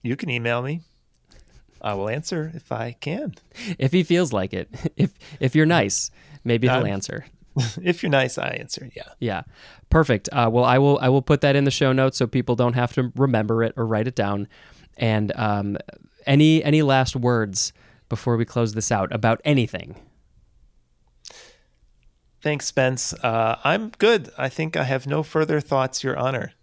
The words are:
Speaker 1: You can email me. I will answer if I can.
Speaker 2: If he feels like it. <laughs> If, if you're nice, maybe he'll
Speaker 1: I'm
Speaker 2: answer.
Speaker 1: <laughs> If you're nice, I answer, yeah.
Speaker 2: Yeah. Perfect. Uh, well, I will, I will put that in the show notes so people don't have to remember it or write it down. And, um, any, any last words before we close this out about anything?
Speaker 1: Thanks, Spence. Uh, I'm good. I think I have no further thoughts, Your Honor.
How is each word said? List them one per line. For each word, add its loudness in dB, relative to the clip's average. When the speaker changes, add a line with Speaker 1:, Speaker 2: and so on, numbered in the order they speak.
Speaker 1:
You -2
can -8
email -2
me. -6
I -4
will -4
answer -6
if -12
I -6
can. -6
Speaker 2:
If 0
he 2
feels 2
like -2
it. -8
<laughs> -6
If, 0
if -2
you're 6
nice, 0
maybe 2
he'll 4
Speaker 1:
I'm 0
Speaker 2:
answer. -6
Speaker 1:
<laughs> -2
If -2
you're -2
nice, 2
I -4
answer, -10
yeah. -16
Speaker 2:
Yeah. -4
Perfect. 4
Uh, 2
well, 4
I 4
will, 6
I 2
will 4
put 2
that 4
in 4
the 2
show 2
notes 2
so 2
people 0
don't 2
have 0
to -2
remember 2
it -2
or -2
write 0
it -8
down. -2
And, 0
um, -2
any, 6
any 4
last 2
words 0
before 0
we 0
close -2
this -4
out 0
about 2
anything? 0
Speaker 1:
Thanks, -2
Spence. 0
Uh, 0
I'm -2
good. 2
I -4
think -4
I 0
have -2
no -2
further 0
thoughts, -2
Your -2
Honor. -4